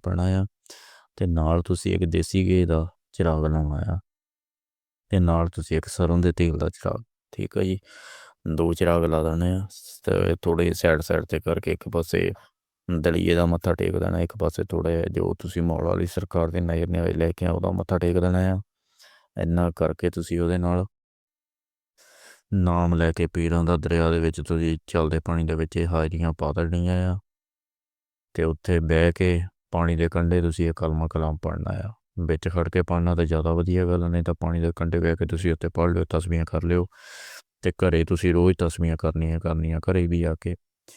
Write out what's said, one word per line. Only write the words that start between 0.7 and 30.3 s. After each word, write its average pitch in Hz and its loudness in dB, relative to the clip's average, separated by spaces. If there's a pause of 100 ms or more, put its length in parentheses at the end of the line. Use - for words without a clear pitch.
ਤੇ 98 -2
ਨਾਲ 82 2
ਤੁਸੀਂ 92 -2
ਇੱਕ 90 0
ਦੇਸੀ 85 0
ਘੀ 92 4
ਦਾ 80 2 (240)
ਚਿਰਾਗ 80 2
ਲਾਉਣਾ 78 0
ਆ 95 -2 (1160)
ਤੇ 95 2
ਨਾਲ 85 2
ਤੁਸੀਂ 80 -4
ਇੱਕ 78 -4
ਸਰੋਂ 87 0
ਦੇ 87 4
ਤੇਲ 82 0
ਦਾ 80 0
ਚਿਰਾਗ, - -6 (300)
ਠੀਕ 101 -6
ਆ 101 2
ਜੀ। 95 -2 (720)
ਦੋ 82 2
ਚਿਰਾਗ 85 4
ਲਾ 80 2
ਦੇਣੇ 82 0
ਆ 92 0 (460)
ਤੇ 92 2
ਥੋੜ੍ਹੇ 85 2
ਸਾਈਡ 80 2
ਸਾਈਡ 80 -2
'ਤੇ 80 -4
ਕਰਕੇ, 85 -2
ਇੱਕ - -6
ਪਾਸੇ 82 -2 (580)
ਦਲੀਏ 85 2
ਦਾ 87 4
ਮੱਥਾ 85 0
ਟੇਕ 90 -2
ਦੇਣਾ, 87 -2
ਇੱਕ 87 -6
ਪਾਸੇ 82 -2
ਥੋੜ੍ਹਾ 82 -2
ਜਿਹਾ 85 0
ਜੋ 90 -2
ਤੁਸੀਂ 87 -6
ਮੌਲਾ 82 -2
ਅਲੀ 90 0
ਸਰਕਾਰ 87 -2
ਦੇ 87 -4
ਨਜ਼ਰ 85 -2
ਨਿਆਜ਼ 85 -2
ਲੈ 82 2
ਕੇ 87 -6
ਆ, 87 0
ਉਹਦਾ 90 -2
ਮੱਥਾ 92 0
ਟੇਕ 87 2
ਦੇਣਾ 90 2 (100)
ਆ। 95 0 (800)
ਇੰਨਾ 85 0
ਕਰਕੇ 80 -2
ਤੁਸੀਂ 85 -4
ਉਹਦੇ 87 0
ਨਾਲ 87 0 (1700)
ਨਾਮ 87 2
ਲੈ 82 4
ਕੇ 85 -2
ਪੀਰਾਂ 82 0
ਦਾ 85 2
ਦਰਿਆ 82 2
ਦੇ 82 2
ਵਿੱਚ 80 0
ਤੁਸੀਂ 82 -2 (100)
ਚੱਲਦੇ 80 0
ਪਾਣੀ 82 -2
ਦੇ 80 -2
ਵਿੱਚ 80 -4
ਇਹ 85 0
ਹਾਜ਼ਰੀਆਂ 82 0
ਪਾ 76 -4
ਦੇਣੀਆਂ 87 0
ਆ 90 -2 (1200)
ਤੇ 80 -2
ਉੱਥੇ 82 0
ਬਹਿ 82 4
ਕੇ 90 0 (320)
ਪਾਣੀ 85 2
ਦੇ 82 0
ਕੰਢੇ 85 2